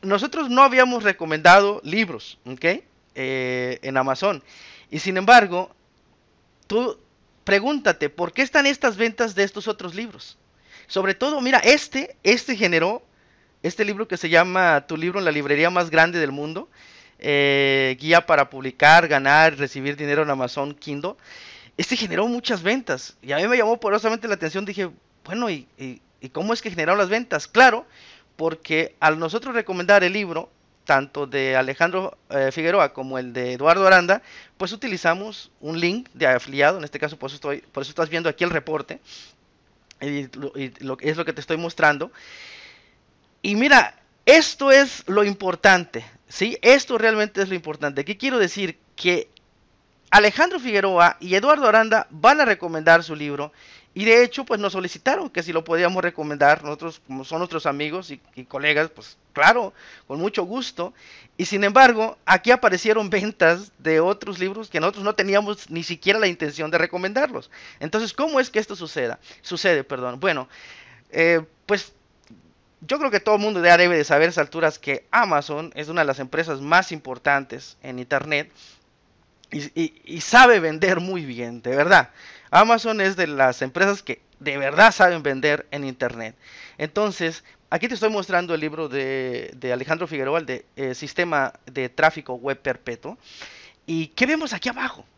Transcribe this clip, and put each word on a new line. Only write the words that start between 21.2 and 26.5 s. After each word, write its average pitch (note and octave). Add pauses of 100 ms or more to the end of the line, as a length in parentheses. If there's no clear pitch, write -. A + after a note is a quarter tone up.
este -
generó G3
muchas A#3+
ventas G3
y C3
a C#3+
mí F3+
me B3
llamó A3+
poderosamente A3
la G3+
atención. F3
Dije, F#3+ (340)
"Bueno, A3
¿y, C#3 (120)
y, C3 (200)
y C3
cómo G3